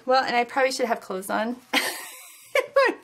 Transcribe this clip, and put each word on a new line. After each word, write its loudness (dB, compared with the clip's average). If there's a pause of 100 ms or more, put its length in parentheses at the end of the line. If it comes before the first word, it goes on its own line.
well, 4
and -2
I 2
probably 2
should -2
have 0
clothes -8
on. 0 (180)
<laughs> 2 (760)
If -2 (140)
I'm 0